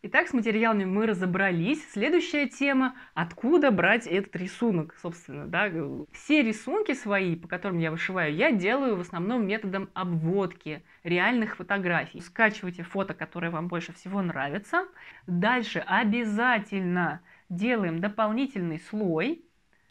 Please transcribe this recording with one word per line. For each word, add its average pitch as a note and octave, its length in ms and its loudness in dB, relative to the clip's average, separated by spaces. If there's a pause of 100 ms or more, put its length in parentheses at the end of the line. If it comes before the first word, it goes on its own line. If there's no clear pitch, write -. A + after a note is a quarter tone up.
Итак, C#4+ 280 2
с - 40 -4
материалами A3 520 2
мы G3+ 220 0
разобрались. F#3 840 0
Следующая D4 560 0
тема: C4 480 0 (200)
откуда C4+ 560 4
брать G3 360 4
этот F#3 280 -2
рисунок, F3+ 680 -2
собственно, D3 460 -10
да? G3 220 0 (440)
Все D4+ 280 2
рисунки C#4 520 0
свои, G3 420 0
по E3+ 120 -14
которым F3+ 320 -4
я D#3+ 120 0
вышиваю, E3+ 420 -2
я B3 180 4
делаю A#3 440 2
в F3 60 -4
основном G3 440 -2
методом G3 480 -4
обводки F3 920 -2 (200)
реальных G#3 540 0
фотографий. F3 640 -2
Скачивайте G3 640 0
фото, F#3+ 300 -4
которое E3+ 360 -6
вам E3+ 180 -4
больше E3+ 260 -4
всего G3 280 -4
нравится. F3 680 -2 (400)
Дальше G3+ 580 0
обязательно G#3 1400 0 (280)
делаем F#3 500 0
дополнительный G#3 800 -2
слой. G#3+ 640 -2 (480)